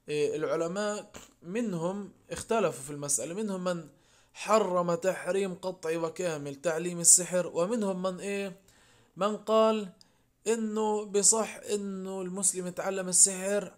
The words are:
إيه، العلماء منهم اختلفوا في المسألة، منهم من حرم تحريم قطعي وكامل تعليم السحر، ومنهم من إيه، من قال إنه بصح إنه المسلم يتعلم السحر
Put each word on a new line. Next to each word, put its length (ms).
إيه، 280
العلماء 760
منهم 680
اختلفوا 520
في 80
المسألة، 440
منهم 300
من 240
حرم 640
تحريم 600
قطعي 420
وكامل 580
تعليم 460
السحر، 460
ومنهم 560
من 180
إيه، 360
من 200
قال 560
إنه 580
بصح 560
إنه 500
المسلم 460
يتعلم 420
السحر 680